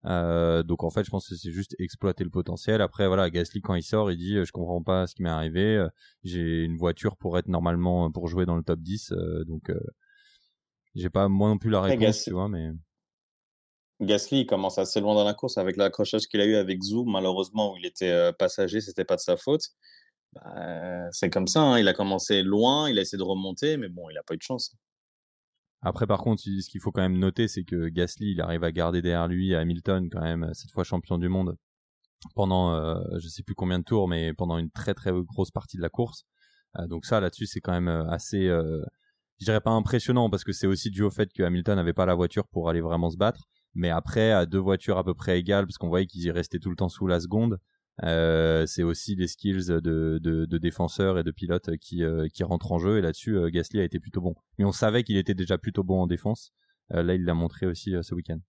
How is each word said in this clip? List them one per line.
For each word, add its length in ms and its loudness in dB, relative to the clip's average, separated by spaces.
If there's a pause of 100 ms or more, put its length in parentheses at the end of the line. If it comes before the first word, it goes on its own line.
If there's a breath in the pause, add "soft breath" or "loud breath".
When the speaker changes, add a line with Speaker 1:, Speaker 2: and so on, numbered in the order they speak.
Speaker 1:
Euh, 580 2
donc 200 -2
en 60 0
fait, 140 -2
je 60 -6
pense 180 -6
que 80 -12
c'est 160 -12
juste 280 -8
exploiter 440 -4
le 60 -4
potentiel. 520 -2
Après, 260 0
voilà, 220 2
Gasly 320 -2
quand 140 -2
il 80 -2
sort, 260 0
il 80 -2
dit, 200 -2
euh, « 80 2
Je 80 -14
comprends 280 -4
pas 240 2
ce 100 -10
qui 80 -4
m'est 60 0
arrivé. 460 2
Euh, 140 2 (340 soft breath)
j'ai 400 0
une 140 -2
voiture 400 0
pour 200 -2
être 120 -2
normalement, 600 2
pour 200 -6
jouer 160 0
dans 100 0
le 80 0
top 160 -2
dix. » 320 -8
Euh, 320 -4
donc, 260 -8
euh, 80 -2 (1160 soft breath)
j'ai 140 -2
pas 180 4
moi 220 4
non 80 4
plus 120 -2
la 100 4
Speaker 2:
Après, 120 2
Speaker 1:
réponse, 140 4
Speaker 2:
Gasly 180 2
Speaker 1:
tu 80 -6
vois, 160 -2
mais 220 -4 (1300)
Speaker 2:
Gasly, 420 2
il 40 0
commence 320 0
assez 240 0
loin 120 2
dans 120 4
la 80 0
course 240 -4
avec 180 0
l'accrochage 520 0
qu'il 120 0
a 60 4
eu 100 6
avec 280 0
Zhou, 220 -2
malheureusement, 680 0
où 40 -14
il 80 -12
était, 260 -2
euh, 200 4
passager, 480 0
c'était 260 -4
pas 100 2
de 60 -6
sa 160 0
faute. 260 0 (680 soft breath)
Bah, 760 -10
c'est 180 -2
comme 180 0
ça, 140 2
hein, 180 6
il 80 6
a 60 4
commencé 500 0
loin, 460 4
il 100 0
a 20 0
essayé 160 -4
de 60 -4
remonter, 540 -2
mais 120 -8
bon, 200 -14
il 80 -12
a 60 -10
pas 120 -6
eu 20 -8
de 60 -12
chance. 320 -8 (1080)
Speaker 1:
Après, 240 0
par 140 2
contre, 260 0
il, 160 -4
ce 80 -10
qu'il 120 -12
faut 100 -4
quand 100 0
même 160 2
noter, 300 2
c'est 160 -4
que 260 -2
Gasly, 420 -2
il 100 -2
arrive 220 -2
à 80 0
garder 300 0
derrière 260 2
lui 280 2
Hamilton, 560 0
quand 100 -4
même, 320 -2
cette 180 -14
fois 120 -2
champion 340 -2
du 120 0
monde, 260 0 (800)
pendant, 380 2
euh, 260 -2 (200)
je 80 -10
sais 160 -14
plus 120 -8
combien 240 0
de 40 -4
tours, 240 2
mais 260 0
pendant 240 -2
une 140 -2
très, 220 -4
très 180 -4
grosse 400 -2
partie 260 -10
de 40 -6
la 80 -2
course. 340 -4 (540)
Euh, 100 -6
donc 180 -8
ça, 140 2
là-dessus, 260 -2
c'est 160 -8
quand 120 -2
même, 140 0
euh, 220 0
assez, 380 -2
euh, 340 0 (580)
je 60 -8
dirais 160 2
pas 100 0
impressionnant, 580 2
parce 140 -2
que 80 -6
c'est 160 0
aussi 240 0
dû 120 0
au 80 2
fait 200 -2
que 120 0
Hamilton 320 2
n'avait 180 2
pas 140 2
la 80 4
voiture 320 0
pour 220 -2
aller 120 2
vraiment 300 0
se 60 -10
battre. 280 0 (300)
Mais 160 0
après, 400 2
à 160 4
deux 100 0
voitures 400 2
à 60 0
peu 100 0
près 260 0
égales, 280 2
parce 100 -14
qu'on 120 -4
voyait 180 2
qu'ils 160 -10
y 80 0
restaient 260 -4
tout 140 -4
le 40 -4
temps 140 -2
sous 160 -6
la 140 2
seconde, 400 0 (440)
euh, 640 4
c'est 160 -2
aussi 320 -2
les 120 0
skills 420 -2
de, 100 4 (420)
de, 240 0
de 140 -2
défenseurs 580 0
et 60 0
de 80 -2
pilotes 460 -4
qui, 260 -4
euh, 300 0
qui 100 -4
rentrent 280 -2
en 80 2
jeu. 180 2
Et 40 2
là-dessus, 360 -2
euh, 120 2
Gasly 300 -2
a 40 2
été 160 -2
plutôt 220 -6
bon. 140 -4 (220)
Mais 80 2
on 60 4
savait 320 2
qu'il 140 0
était 180 2
déjà 240 0
plutôt 240 -2
bon 180 2
en 60 2
défense. 440 -2 (420)
Euh, 100 2
là, 120 2
il 80 0
l'a 120 2
montré 320 -2
aussi, 280 -2
euh, 80 -2
ce 120 -6
week-end. 220 -6 (120)